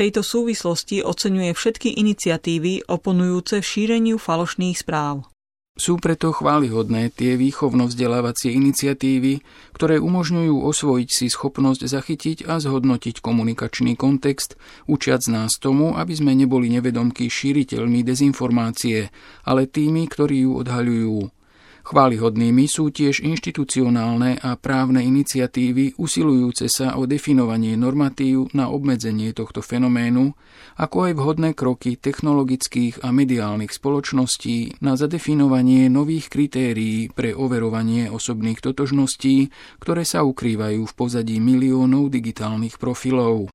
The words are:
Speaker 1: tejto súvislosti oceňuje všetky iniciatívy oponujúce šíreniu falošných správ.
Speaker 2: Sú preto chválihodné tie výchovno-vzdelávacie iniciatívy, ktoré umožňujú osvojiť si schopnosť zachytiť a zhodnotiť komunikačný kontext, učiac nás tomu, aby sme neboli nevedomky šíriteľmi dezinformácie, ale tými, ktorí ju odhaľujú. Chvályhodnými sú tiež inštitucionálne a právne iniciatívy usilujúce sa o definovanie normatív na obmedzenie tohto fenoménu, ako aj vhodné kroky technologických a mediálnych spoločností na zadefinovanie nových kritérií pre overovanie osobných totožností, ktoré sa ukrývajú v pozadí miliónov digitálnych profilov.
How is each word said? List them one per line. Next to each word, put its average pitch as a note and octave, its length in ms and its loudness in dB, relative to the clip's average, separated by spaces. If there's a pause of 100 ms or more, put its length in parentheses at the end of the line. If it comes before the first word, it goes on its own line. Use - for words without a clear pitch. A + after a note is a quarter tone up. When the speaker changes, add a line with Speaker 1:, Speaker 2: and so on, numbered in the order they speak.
Speaker 1:
tejto G#3 160 0
súvislosti G3+ 800 -2
oceňuje F3+ 560 -2
všetky - 400 -2
iniciatívy F3+ 880 0
oponujúce F3+ 800 0
šíreniu A3+ 560 0
falošných E3+ 560 -2
správ. D3 480 -4 (480)
Speaker 2:
Sú F3 240 0
preto E3 320 0
chválihodné A#2 800 0
tie B2 320 0
výchovno-vzdelávacie B2 1120 0
iniciatívy, C3+ 880 2 (320)
ktoré D#3+ 240 2
umožňujú E3 640 2
osvojiť C3+ 480 0
si - 240 -2
schopnosť C3+ 560 0
zachytiť D3+ 560 -4
a E3 160 -2
zhodnotiť C3 640 -2
komunikačný A2+ 720 -2
kontext, C#3 640 -2 (240)
učiac C3 400 0
nás A2 320 -2
tomu, C#3+ 400 2
aby E3 160 -4
sme C#3+ 240 2
neboli B2+ 320 2
nevedomky A#2+ 640 0
šíriteľmi A#2+ 720 0
dezinformácie, A#2+ 1040 0 (400)
ale C3 160 2
tými, D#3 400 0
ktorí C#3+ 400 0
ju B2+ 160 0
odhaľujú. A#2+ 560 -2 (720)
Chvályhodnými A#2 800 4
sú D3+ 240 -2
tiež C#3 320 0
inštitucionálne B2+ 1200 0
a B2+ 160 -4
právne C3 400 2
iniciatívy B2+ 960 0
usilujúce B2+ 720 2
sa C3 320 -2
o B2+ 80 -2
definovanie A#2+ 640 2
normatív C3+ 800 0
na C#3 160 0
obmedzenie A2+ 640 -2
tohto G#2+ 320 -8
fenoménu, B2 720 2 (400)
ako F3+ 320 0
aj E3+ 80 -2
vhodné D#3 400 0
kroky B2 400 -2
technologických C3 1040 0
a B2+ 80 -4
mediálnych A#2 640 0
spoločností C3 1120 -2
na C3+ 80 2
zadefinovanie C3 960 4
nových D3 400 0
kritérií A2+ 800 -2
pre - 240 -4
overovanie A2+ 800 -2
osobných A2+ 480 -4
totožností, C3+ 880 2 (320)
ktoré E3+ 240 -2
sa E3 160 0
ukrývajú A2 640 0
v - 80 -12
pozadí A2+ 480 -2
miliónov C3 720 4
digitálnych A2 640 -4
profilov. A#2+ 760 0